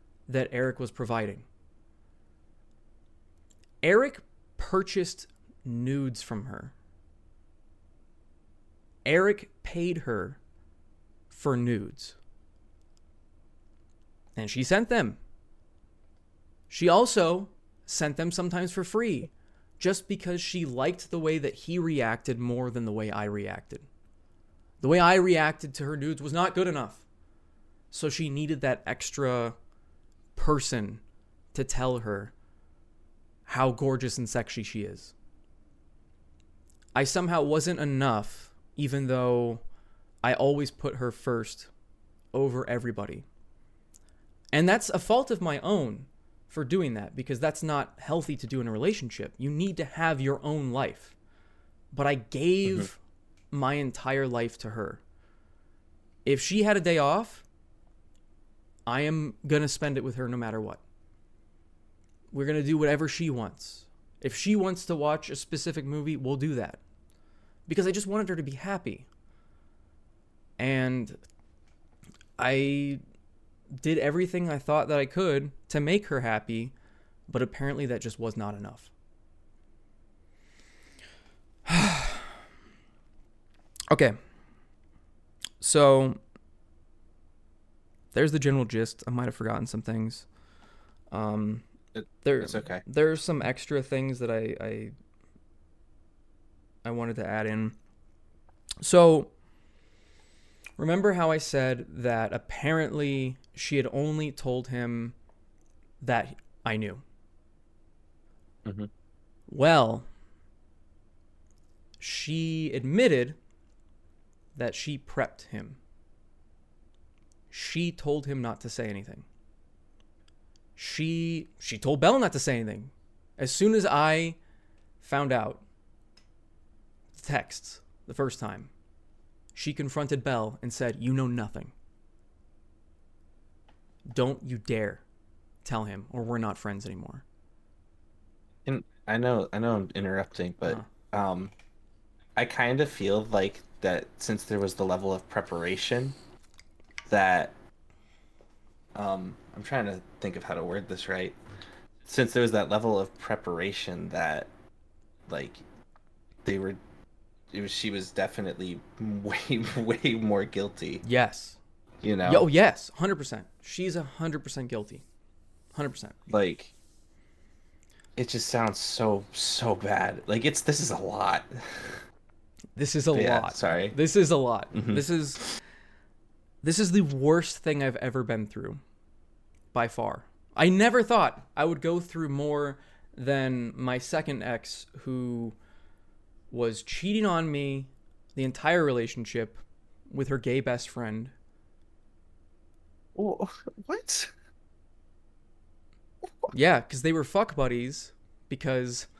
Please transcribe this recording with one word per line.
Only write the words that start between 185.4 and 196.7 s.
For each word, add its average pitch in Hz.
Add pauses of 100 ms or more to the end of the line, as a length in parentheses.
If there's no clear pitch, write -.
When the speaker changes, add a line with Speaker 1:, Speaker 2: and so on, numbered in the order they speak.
Speaker 1:
was 117
cheating 208
on 165
me 139 (460)
the 131
entire 156
relationship 117 (540)
with 135
her 131
gay 123
best 123
friend. 117 (1900)
Speaker 2:
Wha-, 202 (380)
what? - (2250)
Speaker 1:
Yeah, 139